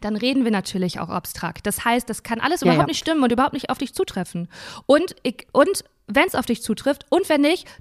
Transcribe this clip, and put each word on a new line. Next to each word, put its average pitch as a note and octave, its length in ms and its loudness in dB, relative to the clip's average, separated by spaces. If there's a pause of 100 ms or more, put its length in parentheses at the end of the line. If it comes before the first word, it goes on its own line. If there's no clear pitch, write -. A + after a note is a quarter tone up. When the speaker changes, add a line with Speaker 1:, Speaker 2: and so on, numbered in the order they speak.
Speaker 1:
dann A3 140 -4
reden B3+ 280 2
wir A3+ 80 2
natürlich F#3 480 -2
auch E3 100 -6
abstrakt. - 560 -8
Das G3+ 180 -4
heißt, A#3+ 280 2
das - 100 -8
kann A3+ 200 -6
alles D#4 200 0
Speaker 2:
Ja, F#3 60 2
Speaker 1:
überhaupt E4+ 200 4
Speaker 2:
ja. E4 40 -6
Speaker 1:
nicht - 80 -4
stimmen D#4 240 0
und A#3+ 80 2
überhaupt B3+ 220 2
nicht - 180 -6
auf - 80 -4
dich C4 160 -6
zutreffen. F3 540 -4 (360)
Und D#4 380 4
ich, - 280 -6
und E4+ 320 4 (240)
wenn's C#4 280 2
auf B3+ 100 0
dich A#3+ 160 -2
zutrifft - 480 -2
und F#4+ 200 2
wenn D4 120 4
nicht, D#4 260 2 (140)